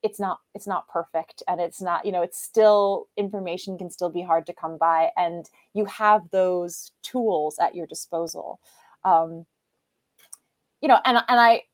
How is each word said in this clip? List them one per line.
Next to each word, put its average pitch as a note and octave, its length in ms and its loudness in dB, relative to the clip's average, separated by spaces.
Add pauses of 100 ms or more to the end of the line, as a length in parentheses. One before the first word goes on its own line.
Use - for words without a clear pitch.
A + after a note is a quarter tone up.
it's G#3+ 180 -4
not, F#3+ 180 -4 (160)
it's G3+ 120 -14
not F#3 220 -6
perfect - 600 -8
and F3+ 120 -2
it's F3 220 -6
not, F3 240 -4
you G3+ 60 -4
know, F3 100 0
it's F3 180 -6
still, G#3 760 4
information F#3+ 600 -8
can F3 140 -12
still F3 200 -6
be F3 120 -6
hard E3 240 0
to F3 80 -12
come D#3+ 240 -12
by E3 380 2
and E3+ 340 -4 (240)
you G#3 120 -2
have G#3 440 2
those F3+ 640 -2 (100)
tools F3+ 560 -2
at E3 160 0
your E3 120 -10
disposal. - 760 -10 (440)
Um, E3 400 0 (1400)
you D4+ 80 -2
know, A#3 160 8
and, B3 140 4 (100)
and A#3+ 120 4
I A#3 220 6 (120)